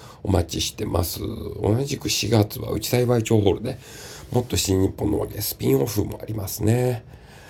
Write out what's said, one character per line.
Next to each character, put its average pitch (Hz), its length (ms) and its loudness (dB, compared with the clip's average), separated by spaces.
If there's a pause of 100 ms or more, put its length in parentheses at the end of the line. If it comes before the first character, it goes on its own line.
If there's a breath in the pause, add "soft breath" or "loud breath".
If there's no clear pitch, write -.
(240 loud breath)
お 92 80 0
待 87 160 4
ち - 140 -4
し - 100 -4
て - 140 -8
ま 87 180 0
す。 - 160 -6 (420)
同 104 220 2
じ 143 140 -4
く - 120 -6
四 - 200 -2
月 110 300 4
は - 120 -6
内 - 160 2
幸 123 180 4 (160)
町 110 180 4
ホ 98 120 6
ー - 40 4
ル - 80 -4
で、 131 140 -6 (540 loud breath)
も 120 100 2
っ 120 40 -4
と - 120 -2
新 95 240 2
日 95 140 4
本 - 160 -2
の - 80 0
わ - 80 -4
け、 - 140 -10
ス - 160 -6
ピ 117 120 0
ン 135 120 4
オ 135 40 0
フ 101 200 0
も 104 160 -8
あ - 40 -12
り 110 80 -6
ま 98 140 -6
す - 160 -6
ね。 120 400 2 (460 loud breath)